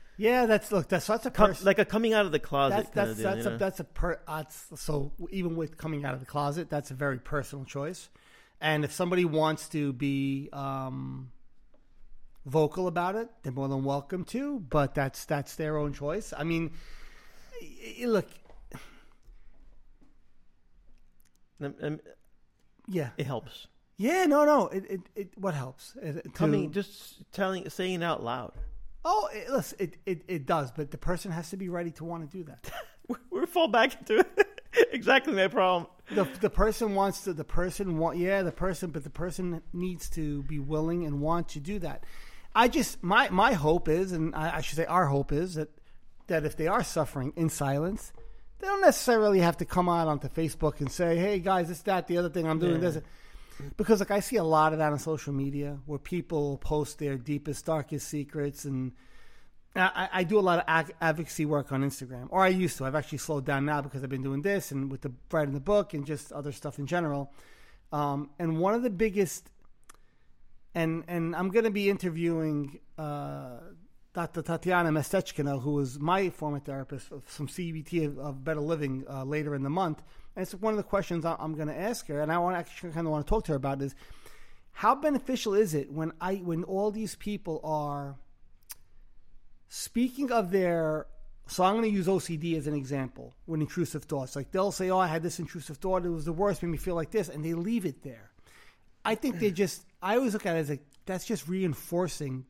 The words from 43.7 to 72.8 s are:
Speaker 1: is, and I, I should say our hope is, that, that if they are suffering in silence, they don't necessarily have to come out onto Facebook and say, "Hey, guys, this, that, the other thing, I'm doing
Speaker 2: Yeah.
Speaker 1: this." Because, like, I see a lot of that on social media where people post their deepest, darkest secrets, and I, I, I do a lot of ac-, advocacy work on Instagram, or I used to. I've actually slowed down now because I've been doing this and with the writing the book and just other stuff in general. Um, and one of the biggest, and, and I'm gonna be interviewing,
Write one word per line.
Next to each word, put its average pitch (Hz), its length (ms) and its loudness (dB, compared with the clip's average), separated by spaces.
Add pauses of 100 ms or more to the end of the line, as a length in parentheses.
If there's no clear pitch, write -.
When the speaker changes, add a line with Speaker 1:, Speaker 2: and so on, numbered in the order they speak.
Speaker 1:
is, 180 240 2
and 160 200 0
I, 160 260 -2
I - 20 -2
should - 160 -4
say 165 100 2
our 175 200 4
hope 139 260 2
is, 170 220 0
that, 156 160 -4 (580)
that 160 160 2
if 151 120 -2
they 160 120 2
are 208 160 4
suffering 139 500 -2
in 165 140 2
silence, 147 640 -2 (480)
they 381 80 -6
don't 392 120 2
necessarily 220 600 8
have 170 160 6
to 170 80 -4
come 180 240 2
out 170 180 4
onto 143 220 0
Facebook 156 500 0
and 135 120 -2
say, 170 260 2
"Hey, 190 240 2
guys, 180 260 2
this, 170 160 -8
that, 190 240 0
the 175 120 0
other 175 100 2
thing, 165 180 -2
I'm 160 140 2
doing 165 200 4
Speaker 2:
Yeah. 175 100 2
Speaker 1:
this." 151 120 -2 (720)
Because, 214 220 6
like, 196 140 0
I 202 80 4
see - 160 0
a 185 80 2
lot 156 280 6
of 156 60 0
that 151 140 4
on 143 80 0
social 151 320 -4
media 143 540 -2
where 147 120 -6
people 147 600 -2
post 151 420 -2
their 139 160 -2
deepest, 143 500 -4
darkest 156 420 -2
secrets, 143 560 -6
and 131 280 -4 (840)
I, 185 40 4
I, 185 280 2 (120)
I 185 40 2
do 208 120 4
a 208 40 8
lot 180 180 4
of - 100 0
ac-, 160 320 2
advocacy 160 460 0
work 147 240 0
on 135 140 0
Instagram, 131 460 -6
or 185 120 4
I 185 60 8
used 185 300 2
to. 135 60 -4
I've 135 120 0
actually 147 220 -4
slowed 143 260 -4
down 139 220 2
now 147 140 0
because 135 220 -6
I've 131 80 -6
been 131 140 -4
doing 139 180 -2
this 196 300 0
and 139 180 -2
with 135 120 -8
the 131 100 -6 (180)
writing 147 240 0
the 143 60 -4
book 202 340 2
and 143 100 -4
just 147 280 -8
other 147 180 -8
stuff 143 300 -8
in 139 80 -4
general. 147 440 0 (600)
Um, 147 380 -2 (100)
and 160 180 0
one 190 160 4
of 240 80 0
the 247 80 2
biggest, 196 580 0 (1300)
and, 165 320 0
and 170 300 -2
I'm 180 140 0
gonna 220 200 4
be 202 180 2
interviewing, 160 920 0 (180)